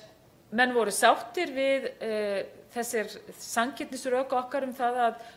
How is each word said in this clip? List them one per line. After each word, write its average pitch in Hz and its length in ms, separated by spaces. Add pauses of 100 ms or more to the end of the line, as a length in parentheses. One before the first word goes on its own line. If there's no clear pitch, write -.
(540)
menn 247 220
voru 208 180
sáttir 294 640
við, 269 420
eh, 208 480 (300)
þessir 226 340 (320)
sanngirnisrök 262 960
okkar 262 300
um 247 100
það 247 300
að 233 140 (160)